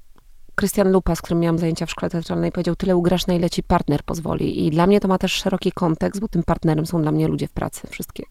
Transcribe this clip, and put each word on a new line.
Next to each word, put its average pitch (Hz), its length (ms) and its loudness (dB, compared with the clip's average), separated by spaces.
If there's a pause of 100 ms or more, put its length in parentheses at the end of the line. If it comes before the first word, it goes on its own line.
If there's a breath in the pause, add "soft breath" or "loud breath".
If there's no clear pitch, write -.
(560)
Krystian 196 360 2
Lupa, 180 240 4
z - 60 -6
którym 170 180 0
miałam 165 200 2
zajęcia 165 260 -2
w - 60 -8
szkole - 180 -4
teatralnej, 170 420 -2
powiedział: 170 240 -2
„Tyle 190 200 2
ugrasz, 175 320 2
na 185 60 2
ile 175 160 2
ci - 140 -4
partner 147 400 0
pozwoli”. 160 640 -2
I 156 40 0
dla 170 160 4
mnie 202 120 6
to 196 80 -2
ma 185 100 4
też 185 160 0
szeroki 185 380 -2
kontekst, 180 500 -2
bo 220 60 -6
tym 170 160 -2
partnerem 160 420 0
są 165 160 -2
dla 151 100 0
mnie 156 160 2
ludzie 151 200 -2
w - 40 -10
pracy. - 380 -6
Wszystkie, - 420 -12